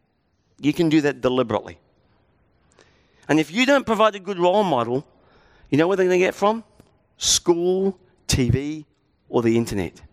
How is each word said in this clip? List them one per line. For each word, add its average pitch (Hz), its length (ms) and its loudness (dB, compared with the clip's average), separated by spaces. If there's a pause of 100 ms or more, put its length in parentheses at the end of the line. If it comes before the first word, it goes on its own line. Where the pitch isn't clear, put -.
(580)
You 143 140 -2
can 170 160 0
do 156 140 4
that 139 180 -2
deliberately. 117 580 -2 (1500)
And 147 100 2
if 151 140 -2
you 233 140 0
don't 277 200 2
provide 214 300 0
a 202 40 -12
good 185 180 -8
role 180 260 2
model, 127 420 -2 (640)
you 139 80 2
know 165 80 4
where 190 100 0
they're 185 100 2
gonna 185 120 2
get - 160 0
from? 220 300 -2 (540)
School, 185 800 0 (300)
T 127 240 0
V, 147 340 -4 (440)
or 120 140 0
the 113 140 2
internet. 104 460 -4 (100)